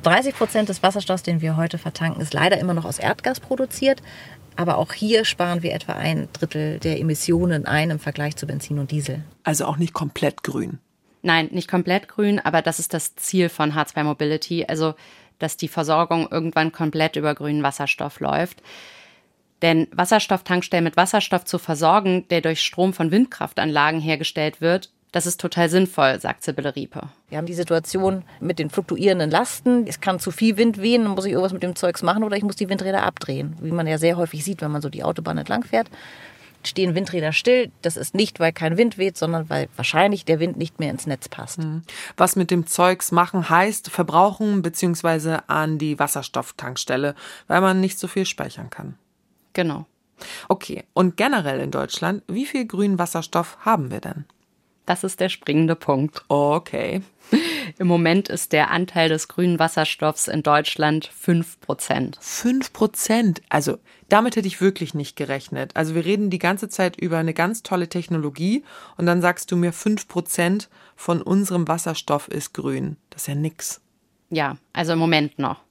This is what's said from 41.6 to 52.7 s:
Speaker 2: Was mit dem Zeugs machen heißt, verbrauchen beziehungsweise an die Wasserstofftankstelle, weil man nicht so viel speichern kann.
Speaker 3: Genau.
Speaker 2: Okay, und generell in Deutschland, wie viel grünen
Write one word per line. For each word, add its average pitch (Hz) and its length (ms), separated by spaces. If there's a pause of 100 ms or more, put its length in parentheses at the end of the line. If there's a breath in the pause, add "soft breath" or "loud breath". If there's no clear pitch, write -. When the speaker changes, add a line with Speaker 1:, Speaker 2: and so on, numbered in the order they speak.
Speaker 2:
Was 180 180
mit 180 160
dem 170 160
Zeugs 180 460
machen 175 360
heißt, 185 400
verbrauchen 190 760
beziehungsweise 165 840
an 156 300
die 147 200
Wasserstofftankstelle, 139 1200 (320 loud breath)
weil 180 140
man 190 180
nicht 190 200
so 180 100
viel 190 160
speichern - 440
kann. 143 260 (580)
Speaker 3:
Genau. 156 320 (640 loud breath)
Speaker 2:
Okay, - 420
und 180 240
generell 175 460
in 139 100
Deutschland, 160 560
wie 247 180
viel 254 220
grünen 196 320